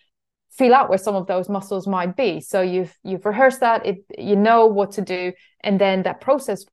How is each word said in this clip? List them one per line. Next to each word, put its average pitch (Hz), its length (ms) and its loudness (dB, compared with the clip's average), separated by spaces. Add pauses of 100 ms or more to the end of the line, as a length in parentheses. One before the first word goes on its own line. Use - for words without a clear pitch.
(500)
feel 247 240 4
out 269 160 4
where 190 80 2
some 202 180 -4
of 185 120 -6
those 185 220 -4
muscles 196 360 -6
might 185 300 -4
be. 262 240 -2
So 190 220 -4
you've, 185 420 -4
you've 190 220 -8
rehearsed 247 340 2
that, 226 260 0
it, 190 120 -4 (200)
you 196 200 0
know 226 280 6
what 202 280 2
to 208 80 -6
do, 180 320 -6 (260)
and 196 200 0
then 190 240 2
that - 180 -6
process 240 500 -2